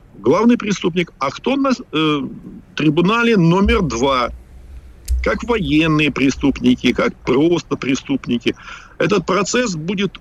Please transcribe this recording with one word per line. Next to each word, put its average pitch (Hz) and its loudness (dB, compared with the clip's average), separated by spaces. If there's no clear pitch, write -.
главный 214 4
преступник, 180 -4
а 135 -4
кто - -4
на, 269 0
э, 156 0
трибунале 202 2
номер 190 4
два, 127 0
как 214 -2
военные 156 2
преступники, 127 2
как 113 0
просто 147 0
преступники. 123 -4
Этот 170 0
процесс 202 0
будет 185 -4